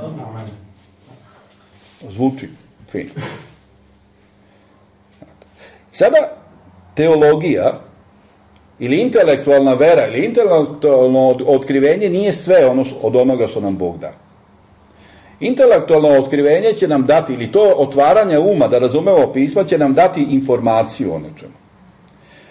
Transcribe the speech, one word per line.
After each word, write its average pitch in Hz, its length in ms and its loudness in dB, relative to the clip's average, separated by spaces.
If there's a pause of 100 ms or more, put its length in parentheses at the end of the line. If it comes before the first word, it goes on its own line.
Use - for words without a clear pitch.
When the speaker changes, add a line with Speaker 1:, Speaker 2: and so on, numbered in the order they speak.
Speaker 1:
Amen. 113 460 -16 (1600)
Speaker 2:
Zvuči 123 400 -6 (420)
fino. 90 200 -12 (2750)
Sada, 226 260 0 (760)
teologija 151 880 0 (960)
ili 123 180 -4
intelektualna 143 760 2
vera 143 340 2
ili 123 180 -4
intelektualno 147 1040 2
od-, 127 180 -2
otkrivenje 147 600 0
nije 190 240 -2
sve 175 340 2
ono 127 160 0
š-, - 180 -8
od 120 140 -2
onoga 123 320 2
što 104 140 -8
nam 98 160 -6
Bog 87 220 -8
da. 76 120 -14 (1300)
Intelektualno 202 680 2
otkrivenje 147 640 2
će 185 140 -2
nam 139 180 -2
dati, 151 280 0
ili 117 180 -8
to 202 260 4
otvaranje 147 640 2
uma 165 280 0
da 120 120 0
razumemo 147 540 0
pisma, 143 300 -2
će 175 140 -2
nam 143 160 0
dati 170 360 2
informaciju 117 840 -2
o 80 60 -10
nečemu. - 340 -20 (960)